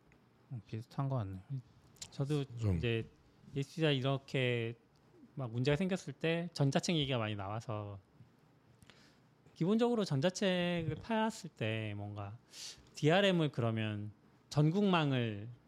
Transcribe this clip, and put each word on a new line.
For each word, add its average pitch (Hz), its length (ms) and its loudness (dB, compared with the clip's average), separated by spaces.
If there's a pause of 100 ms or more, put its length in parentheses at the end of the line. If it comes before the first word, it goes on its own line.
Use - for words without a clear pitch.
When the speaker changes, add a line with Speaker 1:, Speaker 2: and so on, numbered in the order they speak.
(520)
Speaker 1:
음, 120 160 -10
비슷한 127 420 -6
것 135 80 0
같네요. 98 220 -4 (720)
Speaker 2:
저도 143 340 -2 (140)
Speaker 3:
좀. 101 180 4
Speaker 2:
이제 117 320 0 (460)
예시자 147 360 0
이렇게 127 840 0 (600)
막 127 160 -6
문제가 131 260 2
생겼을 185 360 -4
때 170 400 -2
전자책 160 420 2
얘기가 139 220 0
많이 107 180 -2
나와서 101 640 -6 (1500)
기본적으로 226 500 2
전자책을 175 960 0
팔았을 220 500 -2
때 110 440 -4
뭔가 104 420 -8 (580)
디알엠을 175 540 4
그러면 110 640 -2 (380)
전국망을 147 1000 2 (200)